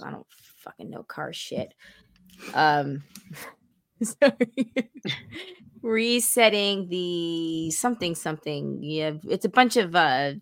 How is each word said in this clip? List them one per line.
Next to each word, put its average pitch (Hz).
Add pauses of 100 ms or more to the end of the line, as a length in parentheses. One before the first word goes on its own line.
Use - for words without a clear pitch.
I 143
don't -
fucking -
know -
car -
shit. - (800)
Um, 143 (280)
<laughs> -
sorry. 240 (920)
Resetting 220
the 170
something, 226
something. 147
Yeah, 156 (160)
it's 190
a 202
bunch 247
of, 180
uh, 143